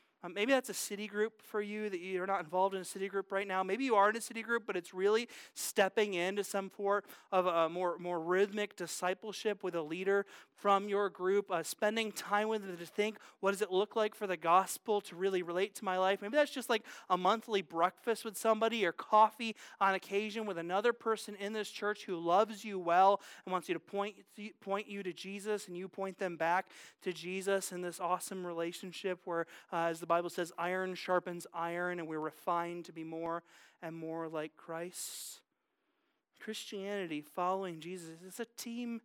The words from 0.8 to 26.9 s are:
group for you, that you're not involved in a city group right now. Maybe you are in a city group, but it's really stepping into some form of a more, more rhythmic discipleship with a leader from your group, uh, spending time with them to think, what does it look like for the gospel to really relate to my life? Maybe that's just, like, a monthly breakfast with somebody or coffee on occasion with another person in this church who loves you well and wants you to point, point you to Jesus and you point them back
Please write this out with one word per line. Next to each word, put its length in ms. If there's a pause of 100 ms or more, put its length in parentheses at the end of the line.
group 360
for 180
you, 300
that 100
you're 260
not 140
involved 340
in 60
a 40
city 240
group 220
right 160
now. 160
Maybe 220
you 100
are 140
in 80
a 60
city 180
group, 260
but 80
it's 200
really 340 (240)
stepping 640
into 280
some 280
form 320 (280)
of 140
a 240
more, 300
more 200
rhythmic 560
discipleship 880
with 120
a 80
leader 420 (300)
from 340
your 220
group, 400
uh, 120
spending 480
time 380
with 180
them 120
to 80
think, 320 (220)
what 100
does 100
it 100
look 260
like 180
for 120
the 100
gospel 680
to 120
really 280
relate 320
to 100
my 140
life? 240
Maybe 140
that's 140
just, 200
like, 140 (260)
a 80
monthly 420
breakfast 640
with 140
somebody 480
or 60
coffee 600 (240)
on 160
occasion 520
with 100
another 380
person 400
in 180
this 160
church 360
who 120
loves 480
you 140
well 420 (240)
and 80
wants 160
you 60
to 60
point, 360 (460)
point 240
you 160
to 100
Jesus 560
and 80
you 100
point 300
them 220
back 320 (320)